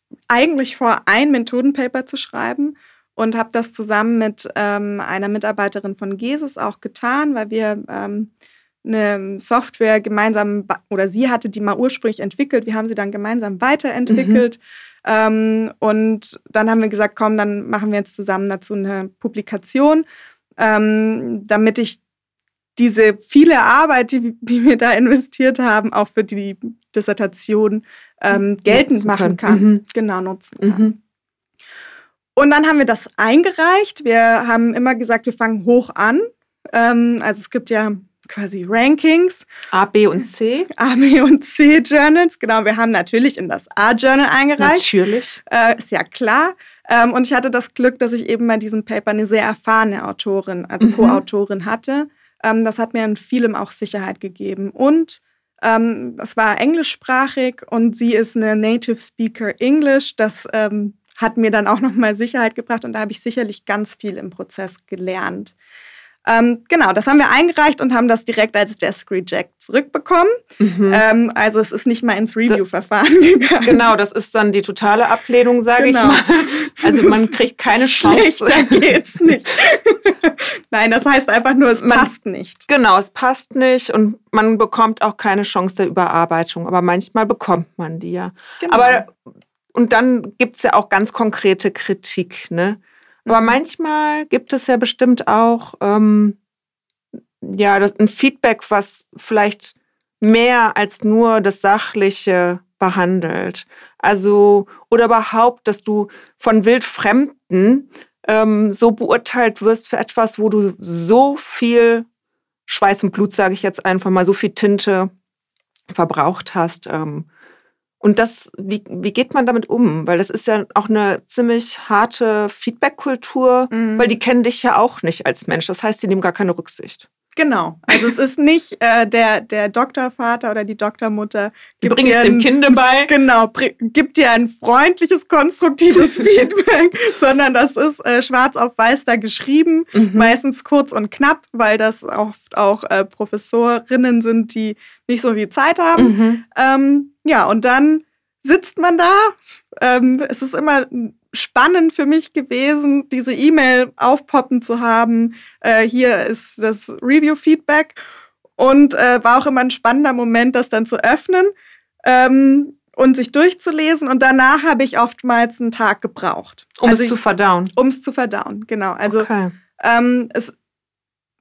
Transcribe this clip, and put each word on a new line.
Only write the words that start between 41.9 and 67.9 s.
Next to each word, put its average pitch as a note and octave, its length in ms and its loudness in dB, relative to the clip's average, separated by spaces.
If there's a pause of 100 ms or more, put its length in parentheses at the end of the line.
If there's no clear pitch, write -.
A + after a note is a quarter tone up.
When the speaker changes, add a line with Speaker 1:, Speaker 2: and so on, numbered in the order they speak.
Speaker 1:
Genau, A3 240 0
wir G#3+ 140 0
haben A#3 140 0
natürlich A3+ 460 0
in F#3 120 -8
das F3 260 -8
A-Journal A#3+ 560 2
eingereicht. C#4+ 600 2
Speaker 2:
Natürlich. G#3 480 -2 (100)
Speaker 1:
Äh, A3+ 260 2
ist - 140 -16
ja F#3+ 120 -2
klar. C#4+ 520 -2 (340)
Ähm, A#3+ 240 4
und B3 140 0
ich C#4+ 60 -4
hatte B3+ 180 -2
das B3 220 -6
Glück, B3 260 0
dass A#3 140 -2
ich A#3 160 -6
eben A#3 180 -2
bei A3+ 100 0
diesem G#3+ 280 -6
Paper G#3+ 260 -6
eine G#3+ 140 -2
sehr G#3+ 180 0
erfahrene A3 640 -2
Autorin, G3 580 -6
also G#3 220 0
Speaker 2:
Mhm. G#3+ 80 0
Speaker 1:
Co-Autorin G3+ 680 0
hatte. C4+ 420 -4 (360)
Ähm, A3 200 0
das A3 160 -4
hat A3+ 140 -6
mir A3+ 100 -4
in G#3+ 140 -4
vielem A#3+ 380 -4
auch - 160 -8
Sicherheit G3 500 -10
gegeben. G3 500 -10
Und, D#4 500 -2 (400)
ähm, A3+ 600 -2
es - 160 -12
war A3 220 0
englischsprachig C4 1080 -4
und A#3 260 0
sie A#3 200 -2
ist A3 220 -2
eine A3 180 -2
Native A3+ 440 -2
Speaker A3+ 600 -8
English. C#4 560 0
Das, G#3+ 380 -4
ähm, G#3 400 -4 (240)
hat A3+ 200 -2
mir A3 140 2
dann G#3 160 0
auch G#3 140 0
nochmal A3 340 0
Sicherheit A#3 400 -4
gebracht A#3 280 -8
und A#3 100 -12
da A3 60 -8
habe G#3+ 120 -8
ich - 100 -14
sicherlich A3+ 440 -8
ganz G#3 280 -6
viel G3+ 240 -12
im F#3+ 140 -14
Prozess F#3 460 -14 (100)
gelernt. F#3 680 -8 (720)
Ähm, A#3 420 2
genau, C4+ 260 2
das G#3 120 -2
haben C#4 140 4
wir C#4 100 4
eingereicht D4+ 520 2
und C4 120 -2